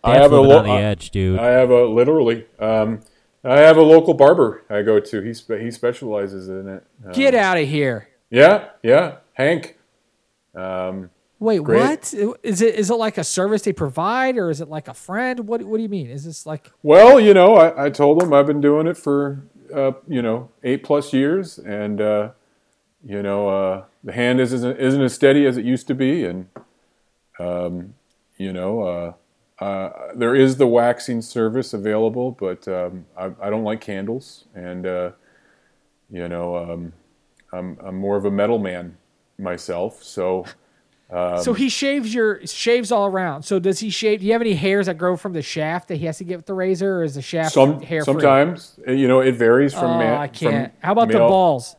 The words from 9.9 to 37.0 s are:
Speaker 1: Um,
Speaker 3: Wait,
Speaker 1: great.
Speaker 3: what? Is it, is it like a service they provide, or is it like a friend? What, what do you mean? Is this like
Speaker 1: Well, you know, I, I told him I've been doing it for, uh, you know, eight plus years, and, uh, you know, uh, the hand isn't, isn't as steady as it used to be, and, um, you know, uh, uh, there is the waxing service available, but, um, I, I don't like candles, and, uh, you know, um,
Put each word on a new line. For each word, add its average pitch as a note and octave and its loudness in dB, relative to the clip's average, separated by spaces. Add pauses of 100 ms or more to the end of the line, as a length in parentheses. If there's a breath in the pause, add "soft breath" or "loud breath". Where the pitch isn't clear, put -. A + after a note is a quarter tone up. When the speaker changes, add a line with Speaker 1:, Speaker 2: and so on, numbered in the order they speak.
Speaker 1:
Um, F#2 -8 (280)
Speaker 3:
Wait, G#3+ -2
Speaker 1:
great. - 2
Speaker 3:
what? D4+ -2 (300)
Is G3+ -2
it, A3+ 2
is G3+ -2
it A#3 -2
like A3 -4
a E3 -6
service G3+ -4
they G3+ -4
provide, A3 -4
or F3+ -2
is D3+ -6
it D3+ -14
like D#3 -12
a B2+ -18
friend? B3 -8
What, A#3 -6
what G#3+ -6
do A3+ -4
you A3 -8
mean? F3 -8
Is C#3 -14
this D#3+ -16
like D#3 -12 (140)
Speaker 1:
Well, G#3+ 10
you G#3 8
know, F#3+ 8
I, D#3+ 4
I D3 0
told D3 2
him D#3+ 0
I've C#3+ 6
been D3 -2
doing D3 2
it E3+ -4
for, C#3+ -4 (320)
uh, C3+ -2 (160)
you B2+ -4
know, A#2+ -6 (120)
eight C3+ -4
plus D3 -2
years, D#3 -2
and, G#2 -8
uh, G#2+ -2 (760)
you G2+ -10
know, G2+ -4
uh, F#2+ -4 (200)
the G2 -14
hand B2 -2
isn't, B2 -4
isn't C3+ -2
as B2 -2
steady C#3+ 4
as B2+ 0
it A2+ -6
used B2 -4
to C3+ -4
be, C3+ -2
and, F2+ -10 (920)
um, F2 -8 (420)
you F#2+ -10
know, G2 -6
uh, F2 -8 (520)
uh, G2 -8 (240)
there A#2+ 0
is C3+ 4
the C3+ 4
waxing A#2+ 0
service A2+ -4
available, A2 -4
but, F#2 -10
um, F2+ -10 (100)
I, F#2 -10 (100)
I G2+ -8
don't A2 -6
like A2 -6
candles, G#2 -12 (100)
and, F2+ -12
uh, F2+ -6 (1000)
you F2 -12
know, F2 -8
um, E2+ -12 (600)